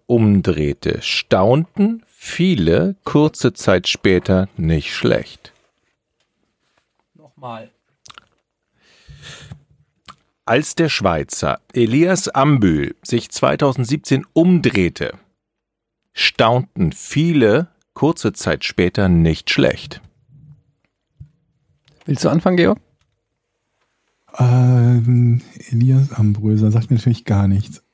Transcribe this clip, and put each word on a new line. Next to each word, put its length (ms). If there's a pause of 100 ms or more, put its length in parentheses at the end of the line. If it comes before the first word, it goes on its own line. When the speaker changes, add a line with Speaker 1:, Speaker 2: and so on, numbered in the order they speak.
Speaker 1:
umdrehte, 960
staunten 1040
viele 1000
kurze 500
Zeit 340
später 600 (100)
nicht 360
schlecht. 600 (1600)
Speaker 2:
Nochmal. 560 (2750)
Speaker 1:
Als 300
der 160
Schweizer 680 (120)
Elias 560
Ambühl 720
sich 280
zweitausendsiebzehn 1040
umdrehte, 800 (1000)
staunten 800
viele 760 (260)
kurze 400
Zeit 300
später 440
nicht 400
schlecht. 540 (2000)
Speaker 2:
Willst 180
du 60
anfangen, 300
Georg? 200 (1600)
Speaker 3:
Ähm, 1040 (280)
Elias 420
Ambröser 600
sagt 180
mir 60
natürlich 280
gar 220
nichts. 480